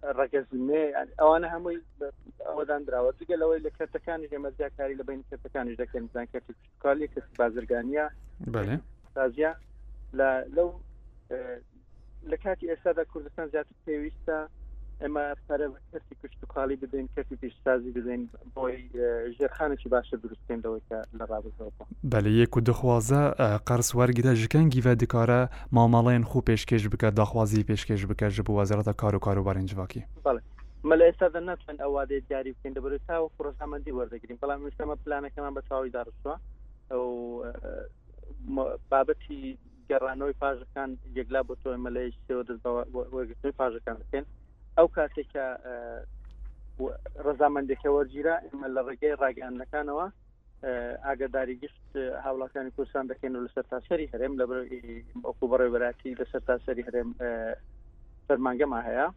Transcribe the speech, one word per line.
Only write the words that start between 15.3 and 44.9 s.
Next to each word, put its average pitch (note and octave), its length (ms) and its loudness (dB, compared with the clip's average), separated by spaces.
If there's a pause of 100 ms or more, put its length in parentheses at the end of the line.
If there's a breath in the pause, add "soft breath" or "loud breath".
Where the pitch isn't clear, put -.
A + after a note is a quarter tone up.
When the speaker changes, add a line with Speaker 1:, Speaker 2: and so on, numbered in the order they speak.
Speaker 1:
پەرە D3 280 0
بە - 60 -18 (100)
کەرتی - 320 -14
کوچکالی C3+ 540 -4
بدەین، C3 400 -6
کەرتی C#3 260 -6
پیشسازی B2+ 560 0
بدەین، B2 260 -4 (320)
بۆی، B2+ 240 -4 (140)
ئێ، A#2+ 160 2 (280)
ژێرخانێکی C#3+ 560 0
باشە B2 300 2
دروست A2 200 -10
بکەین A#2 220 -6
لەوەی A2+ 240 -4
کە A2 100 -4 (180)
لە A2 120 -6
ڕابردووە G#2+ 460 -8
بووە. - 100 -16 (260)
Speaker 2:
بەڵێ، G#2+ 200 4 (100)
یەک A#2 160 4
و A#2 120 4
دخوازە، A#2+ 520 4 (180)
ئێ، G#2+ 180 4 (100)
قەرز A#2+ 300 4
وەرگرە B2 440 6
ژکەنگی C#3 440 6
ڤە B2+ 160 10
دیکارە A#2+ 400 6 (340 loud breath)
مامەڵەیەن A#2 540 8
خوو B2+ 200 4
پێشکەش A2+ 420 4
بکە، A2 180 4 (100)
داخوازی G#2+ 500 4
پێشکەش G#2 400 0
بکە G#2 260 2
ژە G#2+ 120 0
بۆ G#2+ 120 0
وەزارەتە G2+ 420 2
کار G#2 140 4
و G2 40 4
کاروباری G2 500 2
جوواکی. F#2+ 340 -6 (220)
Speaker 1:
بەڵێ. B2 160 2 (460)
مە D#3+ 120 6
لە E3+ 100 12
ئێستادا E3+ 300 2
ناتوانین E3+ 440 -8
ئەو C#3+ 140 -2
وادەیە C#3 300 -2
دیاری C3+ 280 -4
بکەین، C3+ 220 -10
دەبەرەوەی C#3 320 -6
تاوەکو D#3+ 380 -4
ڕەزامەندی D3 500 -8
وەردەگرین. A#2 440 -8
بەڵام C#3+ 240 -2
ئێستا C#3+ 180 -8
ئەمە D3 200 -4
پلانەکەمان C#3+ 540 -6
بە C#3 120 -8
تەواوی C3 260 -2
داڕشتووە. A#2+ 400 -6 (560)
ئەو، B2+ 140 -2 (400)
ئێ، A#2+ 60 -8 (1040)
م-، C3+ 200 0 (160)
بابەتی C3+ 680 0 (320)
گەڕانەوەی C3+ 540 0
پاژەکان C3+ 460 -4 (280)
یەکلا C3 300 -2
بۆ C3+ 140 -8
تۆ - 120 -6
ئێمە B2 220 -6
لە B2+ 100 -2
هەشت A#2+ 160 -10 (260)
دەست A#2 160 -8
بە B2 120 -2
وە-، B2 180 -2
وە-، B2 200 -4
وەرگرتنەوەی C3 480 -4
پاژەکان A#2 420 -2
دەکەین. C#3 220 -4 (520)
ئەو E3 180 10